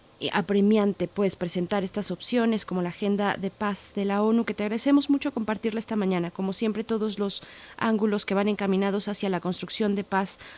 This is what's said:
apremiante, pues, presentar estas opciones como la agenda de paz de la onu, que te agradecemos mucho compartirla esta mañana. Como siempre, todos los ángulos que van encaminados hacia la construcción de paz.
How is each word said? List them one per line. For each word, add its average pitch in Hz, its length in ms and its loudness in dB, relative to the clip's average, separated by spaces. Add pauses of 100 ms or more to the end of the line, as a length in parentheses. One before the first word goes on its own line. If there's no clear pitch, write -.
(320)
apremiante, 202 800 2
pues, 202 260 0
presentar 180 480 -2
estas 190 260 -6
opciones 226 560 0
como 180 160 -2
la 175 80 -2
agenda 202 460 0
de 190 160 -4
paz - 420 -4
de 202 120 -2
la 202 180 2
onu, 226 220 4
que 214 80 -4
te 202 100 -4
agradecemos 269 460 4
mucho 277 240 2
compartirla 220 460 -2
esta 220 180 -4
mañana. 185 340 0
Como 190 220 -2
siempre, 220 300 -2
todos 214 360 -2
los 202 240 -4 (340)
ángulos 214 480 2
que - 80 -2
van 202 140 2
encaminados 196 640 2
hacia 202 200 -2
la 180 120 0
construcción 185 540 -2
de 196 100 -2
paz. 190 340 -2 (180)